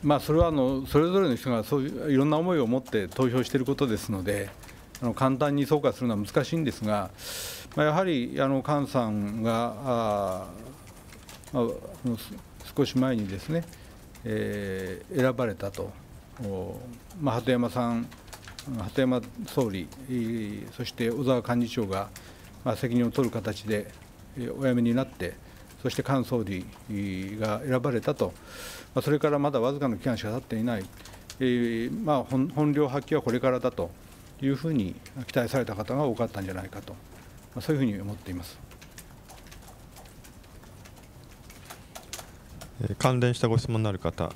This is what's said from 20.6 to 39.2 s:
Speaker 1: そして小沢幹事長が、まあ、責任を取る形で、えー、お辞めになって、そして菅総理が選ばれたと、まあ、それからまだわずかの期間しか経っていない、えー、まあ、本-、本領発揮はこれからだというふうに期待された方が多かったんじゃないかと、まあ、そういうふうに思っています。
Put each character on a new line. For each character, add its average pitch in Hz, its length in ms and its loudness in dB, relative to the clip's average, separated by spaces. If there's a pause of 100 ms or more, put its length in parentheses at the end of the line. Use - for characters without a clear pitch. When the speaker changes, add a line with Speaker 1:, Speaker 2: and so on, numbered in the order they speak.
Speaker 1:
そ 123 120 -6
し - 60 -6
て 117 200 0
小 131 140 -2
沢 123 180 4 (140)
幹 120 120 2
事 - 60 -8
長 113 120 0
が、 95 220 -2 (560)
ま 120 80 2
あ、 107 40 0
責 120 180 -2
任 120 120 4
を 117 60 2
取 127 160 4
る - 40 -2
形 104 320 -4
で、 104 280 -2 (440)
え 120 120 -4
ー、 - 100 -6
お 135 80 0
辞 127 80 4
め 120 80 4
に 117 120 4
な 131 100 2
っ - 20 -4
て、 90 280 -6 (480)
そ 123 80 0
し - 40 -6
て - 80 -2
菅 131 220 2
総 120 180 0
理 95 220 -4 (760)
が 107 260 0
選 127 160 2
ば 135 120 0
れ 113 80 2
た 147 140 0
と、 - 180 0 (600)
ま 135 60 4
あ、 - 20 -8
そ 139 100 2
れ 147 80 4
か 151 100 4
ら 147 80 2
ま 143 140 2
だ 131 80 2
わ 127 120 4
ず 143 60 -4
か 143 80 0
の 113 100 2
期 110 120 -2
間 117 100 0
し - 40 -6
か 107 80 -4
経 117 80 -2
っ - 20 -2
て 120 160 -6
い 110 80 0
な 117 140 0
い、 95 60 -4 (540)
え 131 60 0 (480)
ー、 214 120 -4
ま 151 100 4
あ、 123 100 2
本-、 135 240 2
本 151 240 2
領 143 160 4
発 139 260 0
揮 - 0 -
は 135 80 2
こ 123 80 0
れ 123 80 2
か 127 120 4
ら 127 100 0
だ 123 100 2
と 85 200 -4 (520)
い 135 60 2
う 139 80 4
ふ 160 100 -6
う 160 60 0
に 101 220 2 (320)
期 - 100 -2
待 120 120 2
さ 139 100 0
れ 120 60 2
た 107 120 -4
方 107 180 -4
が 147 100 2
多 123 100 2
か 117 100 0
っ 113 40 -2
た 101 120 -8
ん 95 40 -4
じ 92 60 -6
ゃ 92 40 -6
な 92 100 -6
い 92 40 -12
か - 120 -12
と、 - 120 -14
ま - 60 -14 (600)
あ、 - 20 -6
そ - 120 0
う 147 40 4
い - 20 0
う - 20 2
ふ 131 80 4
う 104 40 2
に 98 80 -4
思 101 120 -6
っ 101 40 -8
て - 140 -12
い 90 40 -6
ま 87 100 -8
す。 - 140 -16 (4000)